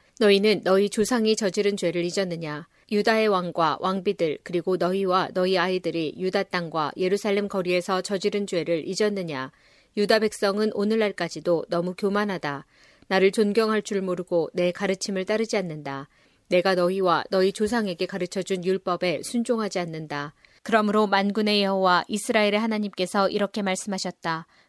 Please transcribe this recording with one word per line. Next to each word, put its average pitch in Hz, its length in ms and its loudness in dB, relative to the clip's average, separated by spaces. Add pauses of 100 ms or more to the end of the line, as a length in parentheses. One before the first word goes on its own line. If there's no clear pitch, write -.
(180)
너희는 202 460 4
너희 190 240 4
조상이 220 480 2
저지른 202 400 0
죄를 175 300 -2
잊었느냐? 165 600 -6 (240)
유다의 220 380 2
왕과 175 520 0
왕비들 185 600 -2
그리고 175 360 -2
너희와 180 560 0
너희 185 240 2
아이들이 170 580 -2
유다 185 280 -2
땅과 160 520 -4
예루살렘 202 520 0
거리에서 180 520 0
저지른 202 460 -2
죄를 165 400 -2
잊었느냐? 180 640 -2 (460)
유다 208 220 4
백성은 208 520 0
오늘날까지도 190 960 0
너무 175 300 -2
교만하다. 196 640 -2 (480)
나를 190 180 6
존경할 214 520 2
줄 196 180 -4
모르고 180 540 -2
내 180 180 2
가르침을 190 540 -2
따르지 220 320 0
않는다. 147 500 -6 (400)
내가 180 260 4
너희와 180 560 2
너희 190 220 2
조상에게 208 540 -2
가르쳐준 180 580 -4
율법에 180 580 -2
순종하지 226 580 -2
않는다. 156 520 -6 (300)
그러므로 214 440 4
만군의 202 560 2
여호와 190 460 4
이스라엘의 208 500 0
하나님께서 208 720 0
이렇게 202 320 -2
말씀하셨다. 185 840 -4 (220)